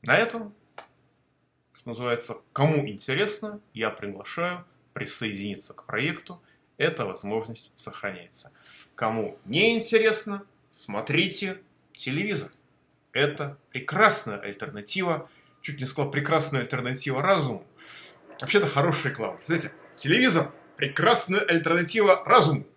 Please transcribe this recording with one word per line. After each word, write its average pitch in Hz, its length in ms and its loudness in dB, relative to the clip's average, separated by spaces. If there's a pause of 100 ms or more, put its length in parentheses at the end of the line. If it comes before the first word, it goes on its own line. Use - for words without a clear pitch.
На 139 160 2
этом, 233 360 -2 (1200)
что - 160 -16
называется, 117 480 -4 (140)
кому 147 360 4
интересно, 208 760 -4 (120)
я 110 160 -2
приглашаю 170 760 -8 (280)
присоединиться 104 800 -6
к - 120 -20
проекту. 160 560 -6 (360)
Эта 135 280 0
возможность 110 720 -8
сохраняется. - 760 -12 (440)
Кому 113 500 -4
не 208 320 2
интересно, 220 680 0 (240)
смотрите 180 920 -4 (340)
телевизор. 165 560 -6 (600)
Это 143 440 -2 (120)
прекрасная 127 680 0
альтернатива, 127 920 -6 (320)
чуть 139 180 -10
не 131 60 -4
сказал, 139 260 -2
прекрасная 147 500 0
альтернатива 127 600 -4
разуму. 151 440 0 (760)
Вообще-то 202 260 4
хорошая 143 460 2
реклама. 98 240 -6
Представляете, - 360 -2 (220)
телевизор — 170 560 4 (240)
прекрасная 185 640 4
альтернатива 175 840 4
разуму. 156 400 6 (120)